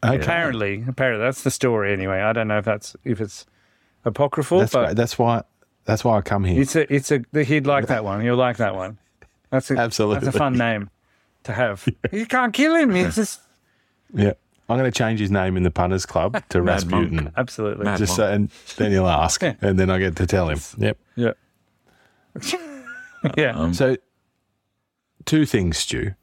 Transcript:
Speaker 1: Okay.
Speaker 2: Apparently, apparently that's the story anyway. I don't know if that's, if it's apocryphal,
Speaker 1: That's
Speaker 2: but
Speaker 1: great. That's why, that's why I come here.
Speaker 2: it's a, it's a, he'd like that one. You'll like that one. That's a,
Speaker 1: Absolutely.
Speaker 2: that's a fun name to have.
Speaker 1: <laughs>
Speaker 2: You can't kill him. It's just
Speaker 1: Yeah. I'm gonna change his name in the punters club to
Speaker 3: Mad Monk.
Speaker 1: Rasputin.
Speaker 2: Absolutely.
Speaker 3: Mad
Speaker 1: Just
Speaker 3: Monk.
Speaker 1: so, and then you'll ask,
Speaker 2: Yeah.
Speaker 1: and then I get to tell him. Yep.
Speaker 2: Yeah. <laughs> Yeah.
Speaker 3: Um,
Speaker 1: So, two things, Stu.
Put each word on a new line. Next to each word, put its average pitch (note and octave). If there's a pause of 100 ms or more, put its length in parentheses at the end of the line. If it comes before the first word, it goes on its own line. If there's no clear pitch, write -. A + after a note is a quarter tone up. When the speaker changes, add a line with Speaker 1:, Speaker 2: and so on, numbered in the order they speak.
Speaker 1:
Okay. A#2+
Speaker 2:
Apparently, B2
apparently B2
that's B2+
the C3+
story A2
anyway. F#2+
I G#2+
don't A2+
know G#2+
if G2+
that's, G#2+ (100)
if A2+
it's - (580)
apocryphal, C#3+
Speaker 1:
That's D3
Speaker 2:
but B2+
Speaker 1:
great. G2
That's A#2
why, A#2 (440)
that's G#2+
why A2+
I -
come G2
here. F2+
Speaker 2:
it's C#3
a, D3+
it's C#3
a, C3+ (180)
he'd C#3+
like C#3
that A#2
one. G2+
You'll A#2+
like B2
that G2+
one. F#2+ (520)
That's C3
a, C3
Speaker 1:
Absolutely. A2+
Speaker 2:
that's C3+
a -
fun C3+
name A2 (540)
to -
have. G#2 (120)
Speaker 1:
<laughs> -
Speaker 2:
You A3
can't B3
kill D#4
him. C#4+
It's F3+
just G#3+ (720)
Speaker 1:
Yeah. G2+ (360)
I'm A#2
gonna C3
change A2+
his G2+
name F#2+
in F#2
the F2+
punters F2+
club F#2+
to F#2
Speaker 3:
Mad F#2
Monk. F#2+
Speaker 1:
Rasputin. D#2
Speaker 2:
Absolutely. G#2+
Speaker 3:
Mad G2+
Speaker 1:
Just F#2
Speaker 3:
Monk. G#2+
Speaker 1:
so, -
and G2+ (260)
then G#3
you'll F#3+
ask, D#3
Speaker 2:
Yeah. D3+
Speaker 1:
and F#2+
then F#2
I F#2
get F#2
to F#2
tell F2+
him. D2 (180)
Yep. G#2+ (180)
Speaker 2:
Yeah. A#2+ (1040)
<laughs> -
Yeah. D3
Speaker 3:
Um, E2
Speaker 1:
So, B2+ (1300)
two D#3
things, F2+
Stu. - (100)